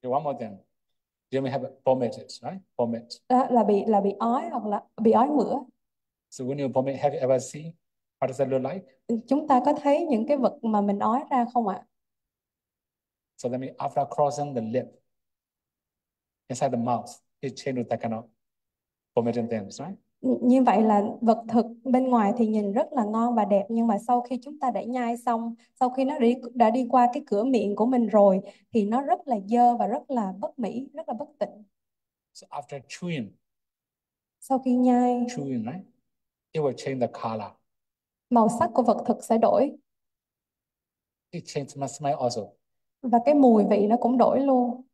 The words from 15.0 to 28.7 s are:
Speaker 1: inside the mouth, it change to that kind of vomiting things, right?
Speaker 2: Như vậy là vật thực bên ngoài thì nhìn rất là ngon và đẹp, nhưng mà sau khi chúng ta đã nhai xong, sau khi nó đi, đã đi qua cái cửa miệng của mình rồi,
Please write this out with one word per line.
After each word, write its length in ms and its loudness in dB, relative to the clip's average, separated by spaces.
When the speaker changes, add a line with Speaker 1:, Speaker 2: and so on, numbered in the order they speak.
Speaker 1:
inside 220 -2
the 120 -2
mouth, 260 -4
it 160 -8
change 260 -6
to 80 -8
that 100 -4
kind 140 -6
of 80 -10
vomiting 340 0
things, 320 -8
right? 140 -12
Speaker 2:
Như 420 4
vậy 200 4
là 200 4
vật 180 2
thực 180 2
bên 260 2
ngoài 260 2
thì 100 2
nhìn 260 -2
rất 200 -2
là 120 0
ngon 300 0
và 100 2
đẹp, 240 2
nhưng 180 0
mà 120 2
sau 220 0
khi 220 -8
chúng 160 -18
ta 120 -2
đã 120 -4
nhai 340 -4
xong, 380 -4
sau 100 2
khi 140 -2
nó 140 -4
đi, 160 4
đã 160 4
đi 200 0
qua 220 4
cái 140 -6
cửa 180 0
miệng 320 0
của 100 0
mình 200 2
rồi, 340 6